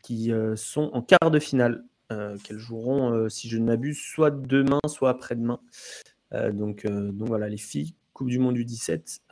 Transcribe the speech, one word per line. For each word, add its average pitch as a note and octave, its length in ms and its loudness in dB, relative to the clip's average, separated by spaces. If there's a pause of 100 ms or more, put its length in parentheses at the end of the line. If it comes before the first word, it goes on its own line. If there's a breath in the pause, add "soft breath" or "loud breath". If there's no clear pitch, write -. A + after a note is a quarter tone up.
qui, A2+ 300 -2
euh, A2 240 0
sont D3+ 360 -4
en A#2+ 100 -2
quart E3 280 8
de D3+ 80 4
finale, B2 460 2 (280)
euh, G#2 320 -8
qu'elles G#2 140 -12
joueront, A#2 540 -2
euh, A2+ 160 2
si - 200 -10
je A2+ 100 -2
ne A2+ 60 2
m'abuse, A#2+ 360 0
soit D#3 300 2
demain, C3+ 560 2
soit C#3 240 2
après-demain. A#2+ 500 -2 (720 soft breath)
Euh, A2+ 200 0
donc, G#2 320 -4
euh, G2+ 280 -2
donc G#2+ 160 -6
voilà, G#2+ 200 -2
les G#2+ 100 -6
filles, D3+ 360 -6 (180)
Coupe C3 160 -4
du B2 100 0
Monde B2+ 180 4
U A#2+ 80 0
dix-sept, A#2+ 560 -6 (120)